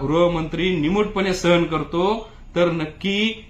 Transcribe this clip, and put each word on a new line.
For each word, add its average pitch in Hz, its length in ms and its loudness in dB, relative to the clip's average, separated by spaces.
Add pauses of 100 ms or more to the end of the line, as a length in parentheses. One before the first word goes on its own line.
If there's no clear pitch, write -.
गृहमंत्री 165 760 0
निमूटपणे 190 580 0
सहन 170 300 2
करतो, 165 640 -2 (260)
तर 175 140 4
नक्की 196 800 -2